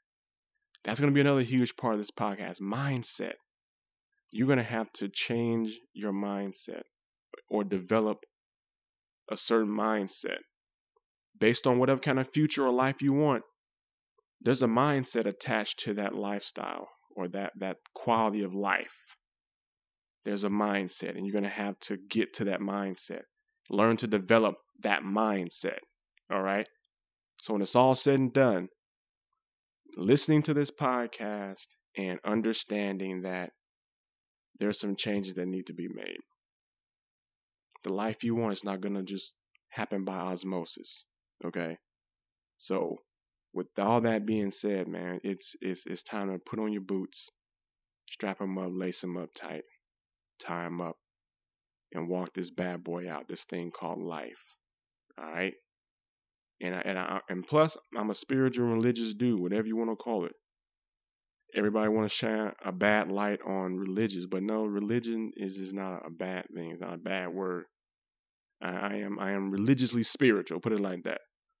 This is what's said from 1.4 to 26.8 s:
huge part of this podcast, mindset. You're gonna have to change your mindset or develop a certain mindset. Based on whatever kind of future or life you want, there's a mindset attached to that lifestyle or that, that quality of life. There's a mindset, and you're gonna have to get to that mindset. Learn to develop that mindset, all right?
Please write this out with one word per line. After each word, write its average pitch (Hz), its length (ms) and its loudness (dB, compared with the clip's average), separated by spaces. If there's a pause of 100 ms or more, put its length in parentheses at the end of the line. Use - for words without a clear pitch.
huge 123 360 2
part 117 160 0
of 104 60 0
this 104 120 -6
podcast, 98 480 -6
mindset. 120 760 -2 (960)
You're 120 160 0
gonna 131 160 6
have 110 300 -2
to - 140 -4
change 117 720 0 (140)
your 104 180 -4
mindset 101 720 -4 (640)
or 104 140 2
develop 104 560 0 (1080)
a 107 80 -4
certain 110 320 4
mindset. 107 680 -2 (1000)
Based 117 300 4
on 123 120 6
whatever 131 200 4
kind 131 180 2
of 131 140 0
future 151 340 4
or 127 60 4
life 131 300 2
you 139 120 4
want, 143 300 4 (960)
there's 131 240 4
a 120 40 6
mindset 123 580 2
attached 104 540 -2
to 110 160 -2
that 101 200 -2
lifestyle 101 720 -6 (280)
or 90 120 -4
that, 98 320 -6
that 95 180 -4 (160)
quality 110 480 2
of 95 140 -4
life. 95 640 -2 (1080)
There's 104 200 -2
a 104 60 0
mindset, 98 680 0
and 95 100 -6
you're 98 80 -4
gonna 101 160 0
have 101 320 -6
to 101 160 -4
get 101 380 -2
to 110 100 -2
that 95 160 -2
mindset. 98 640 -4 (460)
Learn 110 280 6
to 120 100 -2
develop 104 480 4 (240)
that 98 220 2
mindset, 98 800 0 (520)
all 98 100 0
right? 98 260 0 (760)